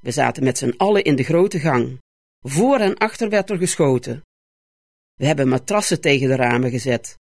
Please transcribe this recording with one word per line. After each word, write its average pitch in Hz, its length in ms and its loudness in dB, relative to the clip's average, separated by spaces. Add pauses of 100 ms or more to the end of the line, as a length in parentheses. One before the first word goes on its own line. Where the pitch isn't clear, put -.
We 123 80 -6
zaten 127 320 0
met 131 140 0
z'n 123 200 -2
allen 202 260 2
in 147 120 2
de 131 80 -2
grote 170 360 0
gang. 131 400 -2 (480)
Voor 226 320 2
en 190 180 0
achter 220 320 -4
werd 202 200 0
er 202 80 -4
geschoten. 139 640 0 (920)
We 127 120 -6
hebben 143 220 2
matrassen 165 540 -2
tegen 139 260 2
de 131 80 2
ramen 123 360 0
gezet. 123 460 -4 (120)